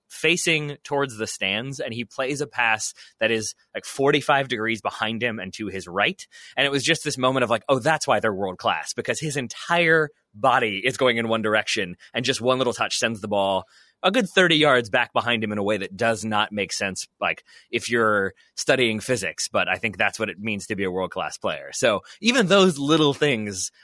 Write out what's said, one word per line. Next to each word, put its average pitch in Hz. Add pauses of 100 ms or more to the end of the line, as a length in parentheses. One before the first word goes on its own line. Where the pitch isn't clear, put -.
facing 156
towards 139
the 107
stands, 113
and 123
he 117
plays 135
a 147
pass 113 (280)
that 113
is, 110 (180)
like, 104
forty-five 139
degrees 113
behind 110
him 113
and 92
to 107
his 92
right. 101 (300)
And 135
it 139
was 139
just 156
this 135
moment 127
of, 107
like, 113
"Oh, 135
that's 147
why 113
they're 107
world 92
class," 87
because -
his 151
entire 160 (240)
body 110
is 127
going 123
in 117
one 113
direction, 104 (160)
and 117
just 123
one 127
little 123
touch -
sends 113
the 104
ball 98 (380)
a 190
good 220
thirty 170
yards 127
back 123
behind 117
him 107
in 104
a 101
way 104
that 95
does 113
not 107
make 101
sense, - (100)
like, 85 (280)
if 113
you're 107 (200)
studying 117
physics, 98
but 92
I 92
think 98
that's 104
what 110
it 87
means 104
to 110
be 98
a 92
world-class 90
player. 73
So 107 (180)
even 233
those 185
little 143
things, 107 (120)